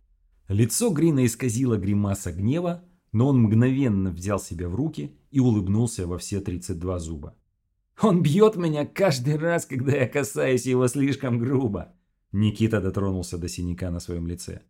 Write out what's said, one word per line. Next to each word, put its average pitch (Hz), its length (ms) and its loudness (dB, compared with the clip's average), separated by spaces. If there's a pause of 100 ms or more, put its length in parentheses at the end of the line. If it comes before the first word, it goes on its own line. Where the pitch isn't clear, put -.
(480)
Лицо 120 420 2
Грина 151 360 4
исказило 120 500 0
гримаса 98 560 -2
гнева, 165 520 -2 (280)
но 117 160 2
он 135 120 4
мгновенно 113 680 2
взял 90 280 -4
себя 87 300 -8
в 87 60 -6
руки 147 420 -6 (140)
и 135 100 0
улыбнулся 107 680 2
во 87 120 -6
все 98 220 -6
тридцать 90 380 -8
два 90 200 -4
зуба. 80 360 -10 (680)
«Он 185 220 4
бьёт 175 340 4
меня 151 300 -2
каждый 147 500 0
раз, 165 300 -2
когда 135 300 0
я 135 120 0
касаюсь 135 580 0
его 127 220 4
слишком 135 500 0
грубо». 117 540 -2 (400)
Никита 107 480 2
дотронулся 92 580 -2
до 85 100 -6
синяка 87 420 -6
на 87 100 -6
своём 85 260 -6
лице. 87 440 -10